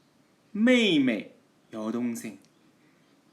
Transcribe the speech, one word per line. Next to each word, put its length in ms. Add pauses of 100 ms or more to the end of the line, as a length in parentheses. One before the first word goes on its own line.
(540)
妹妹, 840 (380)
여동생, 680 (920)